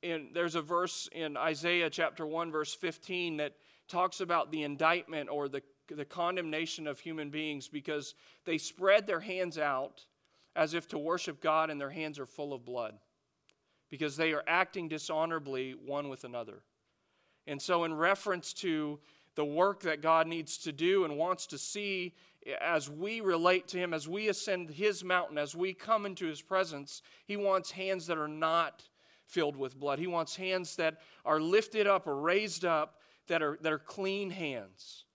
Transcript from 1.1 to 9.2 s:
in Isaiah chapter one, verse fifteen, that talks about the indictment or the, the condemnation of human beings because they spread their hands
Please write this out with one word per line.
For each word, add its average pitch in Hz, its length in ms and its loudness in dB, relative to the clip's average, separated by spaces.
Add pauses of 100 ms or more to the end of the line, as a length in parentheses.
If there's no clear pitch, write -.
in 156 240 -4
Isaiah 160 540 2
chapter 160 360 0
one, 165 240 -2
verse 151 240 -2
fifteen, 175 640 -4
that 147 220 -4 (320)
talks 180 320 0
about 170 320 2
the 156 100 -2
indictment 156 640 0
or 147 200 -2
the, 135 120 -6 (280)
the 147 160 -8
condemnation 165 800 -2
of 139 140 -6
human 156 280 -6
beings 151 380 -6
because 147 480 -6 (300)
they 165 120 0
spread 196 480 4
their 185 140 0
hands 185 380 -4